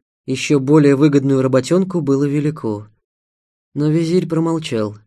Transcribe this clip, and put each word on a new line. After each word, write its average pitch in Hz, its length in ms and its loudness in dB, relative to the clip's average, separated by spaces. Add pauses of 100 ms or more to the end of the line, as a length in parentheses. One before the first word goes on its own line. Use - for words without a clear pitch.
(260)
еще 135 340 -2
более 143 340 4
выгодную 139 480 2
работенку 170 580 0
было 139 240 0
велико. 143 640 -4 (880)
Но 147 160 0
визирь 165 380 0
промолчал. 160 680 -4 (100)